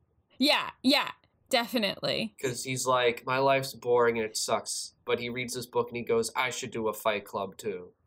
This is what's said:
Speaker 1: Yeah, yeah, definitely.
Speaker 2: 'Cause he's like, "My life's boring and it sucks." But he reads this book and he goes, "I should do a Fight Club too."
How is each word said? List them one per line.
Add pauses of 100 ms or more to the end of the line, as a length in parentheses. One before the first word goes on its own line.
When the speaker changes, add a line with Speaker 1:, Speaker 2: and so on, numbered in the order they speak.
(380)
Speaker 1:
Yeah, (120)
yeah, (380)
definitely.
Speaker 2:
'Cause
he's
like,
"My
life's
boring
and
it
sucks." (100)
But
he
reads
this
book
and
he
goes,
"I
should
do
a
Fight
Club
too." (180)